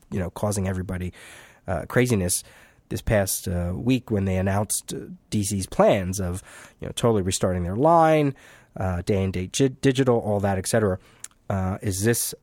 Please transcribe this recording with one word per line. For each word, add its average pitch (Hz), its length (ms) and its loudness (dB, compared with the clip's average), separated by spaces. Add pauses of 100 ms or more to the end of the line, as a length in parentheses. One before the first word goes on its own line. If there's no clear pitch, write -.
(100)
you 104 80 -4
know, 87 120 -4
causing 101 360 -2
everybody, 92 460 -4 (560)
uh, 90 180 -4
craziness 107 560 0 (460)
this 120 140 -8
past, - 440 0
uh, 90 300 -2
week 117 340 -2
when 110 140 2
they 92 120 0
announced, 98 560 -2
uh, - 60 -8 (300)
D 107 160 -2
C's 98 220 -4
plans 98 540 2
of, 90 220 -4 (380)
you - 80 -8
know, 85 40 -10
totally 113 300 2
restarting 92 400 0
their 87 140 -4
line, 156 580 4 (420)
uh, 92 260 -2
day 98 200 0
and 95 100 0
date 92 200 -6
gi-, 135 160 2 (120)
digital, 127 380 4
all 104 220 0
that, 98 180 0
et 95 80 -6
cetera. 104 320 2 (500)
Uh, 95 340 -2
is 95 200 -2
this 117 400 0